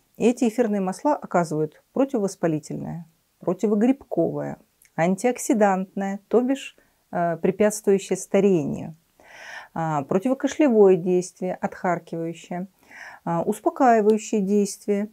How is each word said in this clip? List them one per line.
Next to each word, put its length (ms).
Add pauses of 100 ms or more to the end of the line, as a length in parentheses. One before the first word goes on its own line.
(180)
И 100
эти 220
эфирные 320
масла 340
оказывают 640 (120)
противовоспалительное, 1120 (320)
противогрибковое, 1160 (400)
антиоксидантное, 1300
то 140
бишь, 340 (360)
э, 260
препятствующее 800
старению, 760 (800)
а, 300
противокашлевое 960
действие, 580
отхаркивающее, 1120 (560)
а, 180
успокаивающее 1000
действие 720